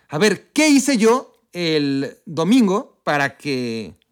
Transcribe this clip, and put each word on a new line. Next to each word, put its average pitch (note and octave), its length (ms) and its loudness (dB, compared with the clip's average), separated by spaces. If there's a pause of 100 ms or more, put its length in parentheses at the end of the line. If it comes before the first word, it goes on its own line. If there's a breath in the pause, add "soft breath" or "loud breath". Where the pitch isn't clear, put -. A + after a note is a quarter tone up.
a D3 80 -8
ver, G3 340 -2
¿qué D4+ 160 2
hice C#4 300 2
yo A3+ 440 0 (120)
el C#3+ 720 -4
domingo G3 800 0
para C#3+ 320 -2
que, A#2 580 -6 (160)